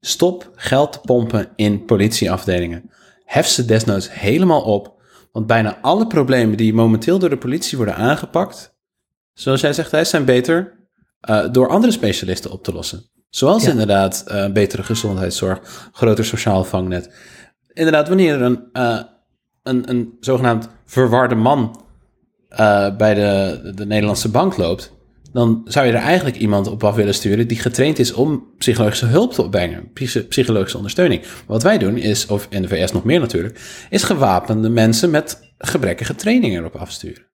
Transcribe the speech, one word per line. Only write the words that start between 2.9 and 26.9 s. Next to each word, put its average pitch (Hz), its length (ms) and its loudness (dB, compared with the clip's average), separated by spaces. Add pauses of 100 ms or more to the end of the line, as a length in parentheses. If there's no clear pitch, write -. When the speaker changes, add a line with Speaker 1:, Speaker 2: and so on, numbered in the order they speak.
Speaker 1:
Hef 160 220 -2
ze - 180 0
desnoods 110 480 0
helemaal 156 500 2
op, 101 320 -2 (380)
want 110 140 -6
bijna 113 340 2
alle 190 260 2
problemen 127 500 2
die 110 180 2
momenteel 113 440 2
door 185 120 2
de 139 80 -2
politie 143 380 -6
worden 104 200 -2
aangepakt, 151 800 -4 (560)
zoals 135 280 -2
jij 147 120 0
zegt, 151 180 -4
Thijs, 160 200 0
zijn 156 140 0
beter, 127 640 0 (320)
eh, 107 320 0
door 127 160 4
andere 220 240 4
specialisten 95 580 -4
op 98 140 -16
te - 80 -6
lossen. 85 380 -10 (180)
Zoals 202 360 2
Speaker 2:
Ja. 214 60 4
Speaker 1:
inderdaad, 101 560 2
eh, 101 260 -4
betere 98 300 0
gezondheidszorg, 95 1080 -4
groter 110 320 2
sociaal 101 400 0
vangnet. 92 460 -4 (640)
Inderdaad, 156 360 2
wanneer 180 260 4
er 135 80 0
een, 123 300 0
eh, 120 280 -2 (600)
een, 127 280 -2
een 120 300 -4
zogenaamd 120 480 0 (160)
verwarde 123 500 2
man, 117 500 0 (640)
eh, 101 480 2
bij 107 180 4
de, 98 460 0 (140)
de 101 120 -10
Nederlandse 104 420 0
bank 165 280 0
loopt, 90 380 -4 (380)
dan 117 320 2
zou 139 220 0
je 120 60 2
er 117 60 0
eigenlijk 156 380 0
iemand 104 300 0
op 107 180 -8
af 104 100 2